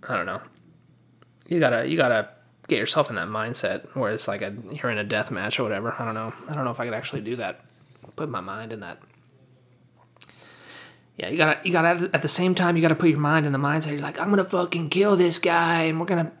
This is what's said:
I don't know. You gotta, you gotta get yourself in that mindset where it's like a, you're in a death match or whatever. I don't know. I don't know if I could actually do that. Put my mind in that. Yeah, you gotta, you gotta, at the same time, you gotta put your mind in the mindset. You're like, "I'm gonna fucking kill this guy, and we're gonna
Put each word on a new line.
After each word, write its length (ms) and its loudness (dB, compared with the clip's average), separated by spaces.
I 80 -2
don't 80 -2
know. 160 -6
You 100 0
gotta, 300 2
you 80 0
gotta 320 2
get 100 2
yourself 320 0
in 60 -8
that 140 -4
mindset 680 -4
where 160 0
it's 160 -4
like 140 -4
a, 120 -6
you're 200 -4
in 60 -2
a 80 -4
death 260 -2
match 260 -4
or 60 0
whatever. 340 -4
I 60 -8
don't 120 -6
know. 180 -8
I 40 -8
don't 120 -4
know 60 -2
if 100 -8
I 40 -4
could 80 -6
actually 280 -8
do 160 -6
that. 260 -8
Put 100 -6
my 140 -8
mind 320 -10
in 80 -12
that. 180 -14
Yeah, 120 -6
you 80 -4
gotta, 280 2
you 60 0
gotta, 420 4
at 80 2
the 60 -2
same 280 2
time, 200 4
you 60 4
gotta 120 6
put 160 4
your 100 2
mind 260 2
in 80 0
the 40 0
mindset. 340 0
You're 100 -6
like, 180 -8
"I'm 100 -2
gonna 140 4
fucking 460 0
kill 260 4
this 240 4
guy, 440 2
and 180 0
we're 40 -2
gonna 360 0